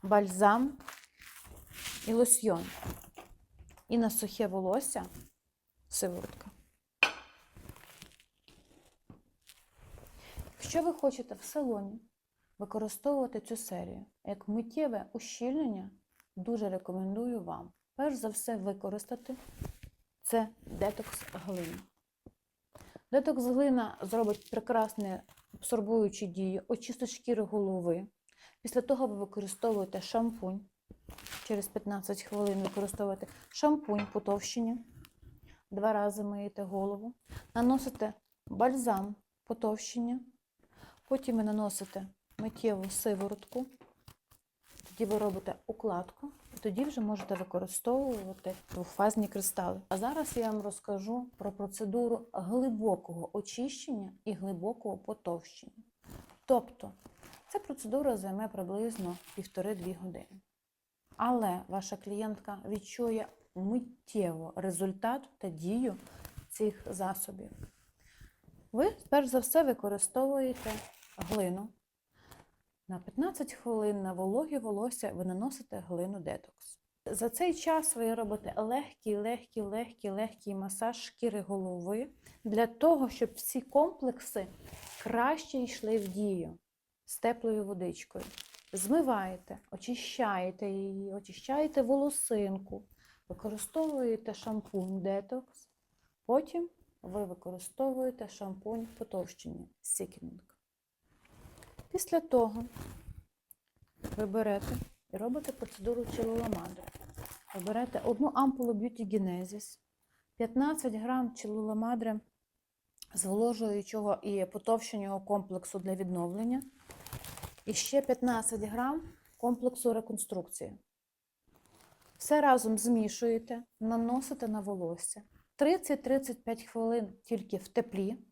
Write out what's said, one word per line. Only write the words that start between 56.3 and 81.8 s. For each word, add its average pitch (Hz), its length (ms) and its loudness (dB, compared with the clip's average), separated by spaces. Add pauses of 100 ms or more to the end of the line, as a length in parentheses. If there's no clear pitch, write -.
Тобто, - 460 2 (580)
ця 415 100 -2
процедура 262 580 0
займе 190 300 -4
приблизно 190 720 -4 (180)
півтори-дві 190 580 -4
години. 185 480 -12 (800)
Але 220 480 2
ваша 190 300 -4
клієнтка 208 600 -6 (100)
відчує 220 580 -2 (280)
миттєво 185 1000 -2
результат 190 840 -2
та 190 120 -6
дію 190 460 0 (540)
цих 208 400 -2
засобів. 190 600 -4 (1200)
Ви, 320 240 4 (140)
перш 277 180 8
за 254 120 4
все, 320 240 6
використовуєте 254 1080 2 (460)
глину. 190 520 0 (1200)
На 185 120 -6
п'ятнадцять 302 540 -2
хвилин 208 500 0
на 185 100 -2
вологе 240 460 2
волосся 220 540 -2
ви 180 120 -4
наносите 196 640 -4
глину 185 320 -2
детокс. - 600 -10 (260)
За 226 240 -2
цей 339 240 2
час 320 420 2
ви 226 180 2
робите 214 440 -4
легкий, 226 600 -2
легкий, 226 460 -4
легкий, 214 480 -4
легкий 208 440 -4
масаж 196 420 -2
шкіри 208 440 -2
голови 190 640 -2 (360)